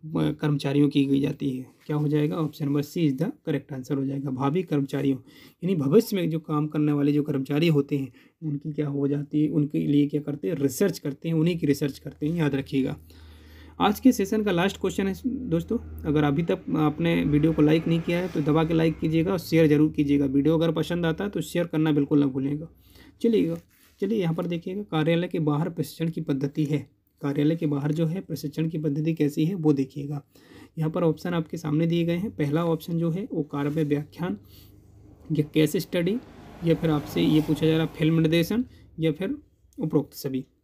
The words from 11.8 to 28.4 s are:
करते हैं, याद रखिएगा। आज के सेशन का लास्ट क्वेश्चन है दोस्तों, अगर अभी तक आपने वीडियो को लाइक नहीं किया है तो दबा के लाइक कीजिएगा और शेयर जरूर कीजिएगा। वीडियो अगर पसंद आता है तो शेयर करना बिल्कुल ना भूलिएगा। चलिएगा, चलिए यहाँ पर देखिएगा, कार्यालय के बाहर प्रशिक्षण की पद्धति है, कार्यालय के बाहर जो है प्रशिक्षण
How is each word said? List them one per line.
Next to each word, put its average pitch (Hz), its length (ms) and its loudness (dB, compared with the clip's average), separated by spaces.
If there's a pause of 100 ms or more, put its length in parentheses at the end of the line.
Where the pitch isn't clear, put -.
करते - 280 -8
हैं, 165 100 -2
याद 147 180 0
रखिएगा। 135 420 -2 (840)
आज 202 200 2
के 254 120 8
सेशन 208 300 0
का 208 80 0
लास्ट 185 300 0
क्वेश्चन 190 280 0
है 190 60 -2 (120)
दोस्तों, 170 520 -2 (260)
अगर 151 200 2
अभी 147 180 2
तक 185 220 -2 (120)
आपने 165 480 2
वीडियो 151 280 4
को 156 100 4
लाइक 160 260 4
नहीं 165 120 2
किया 170 180 -2
है 180 100 -2
तो 170 120 -4
दबा 156 240 2
के 165 100 0
लाइक 160 240 2
कीजिएगा 165 340 0
और 185 60 0
शेयर 165 280 4
जरूर 151 260 6
कीजिएगा। 143 340 2
वीडियो 143 320 2
अगर 165 140 2
पसंद 170 340 -2
आता 160 180 -2
है 208 60 -4
तो 185 100 -6
शेयर 175 260 -2
करना 160 260 2
बिल्कुल 143 280 4
ना 143 60 4
भूलिएगा। 139 420 -4 (540)
चलिएगा, 175 340 2 (440)
चलिए 208 180 -2
यहाँ 170 160 0
पर 170 120 -4
देखिएगा, 180 360 -6
कार्यालय 170 460 0
के 185 100 -4
बाहर 151 320 0
प्रशिक्षण 165 400 -4
की 165 100 -6
पद्धति 143 440 -2
है, 147 260 -2 (320)
कार्यालय 147 340 0
के 165 100 -2
बाहर 147 260 0
जो 165 140 0
है 170 140 -4
प्रशिक्षण 160 480 -6